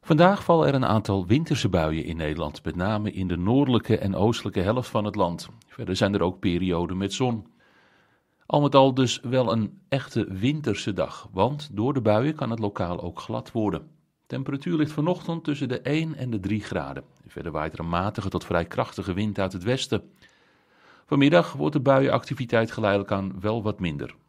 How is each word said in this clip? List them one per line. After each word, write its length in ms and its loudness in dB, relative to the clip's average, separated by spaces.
Vandaag 320 6
vallen 240 4
er 60 2
een 120 2
aantal 400 2
winterse 440 2
buien 340 2
in 140 -6
Nederland, 460 -4
met 120 -6
name 360 -2
in 160 -4
de 100 -2
noordelijke 600 4
en 180 0
oostelijke 440 2
helft 300 0
van 160 -2
het 100 -4
land. 340 -2
Verder 280 -6
zijn 180 2
er 80 2
ook 180 0
perioden 580 0
met 160 -4
zon. 340 -2
Al 160 4
met 140 4
al 180 10
dus 260 2
wel 320 0
een 280 0
echte 400 -2
winterse 640 -2
dag, 380 -6
want 400 0
door 220 -2
de 80 -2
buien 340 2
kan 140 -6
het 100 -6
lokaal 420 -4
ook 180 -10
glad 320 -8
worden. 360 -2
Temperatuur 500 -4
ligt 140 0
vanochtend 520 -4
tussen 240 -4
de 140 -4
één 340 -2
en 140 -6
de 100 -2
drie 220 -2
graden. 420 -8
Verder 240 -10
waait 220 -4
er 60 -14
een 100 -4
matige 400 -2
tot 160 -4
vrij 200 0
krachtige 480 -6
wind 260 -2
uit 140 -2
het 100 -8
westen. 480 -2
Vanmiddag 480 4
wordt 220 -2
de 60 2
buienactiviteit 880 2
geleidelijk 400 0
aan 280 -4
wel 240 -2
wat 160 -2
minder. 360 -4